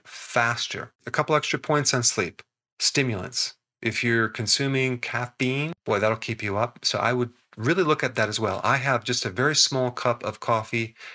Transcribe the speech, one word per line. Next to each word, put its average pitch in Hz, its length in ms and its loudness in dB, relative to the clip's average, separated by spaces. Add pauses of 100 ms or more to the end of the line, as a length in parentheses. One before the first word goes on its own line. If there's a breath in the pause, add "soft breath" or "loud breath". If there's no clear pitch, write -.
faster. - 880 -2 (120)
A - 60 -8
couple 151 240 2
extra 147 240 0
points 147 340 2
on 123 100 2
sleep. - 380 0 (380)
Stimulants. 113 760 0 (260)
If 113 220 -2
you're 117 260 2
consuming 131 680 0
caffeine, 131 760 -2 (100)
boy, 104 160 2
that'll 110 180 2
keep 113 260 -6
you 101 140 -2
up. - 280 -2
So - 140 0
I 117 120 2
would 123 220 0 (240)
really 165 260 2
look 151 200 2
at 120 100 -2
that 107 160 2
as 107 100 -4
well. 98 240 -2
I 127 140 4
have 127 260 0
just 120 220 -2
a 101 60 -4
very 139 240 0
small 127 340 2
cup 120 340 -2
of 107 160 -6
coffee 113 560 -2 (200 loud breath)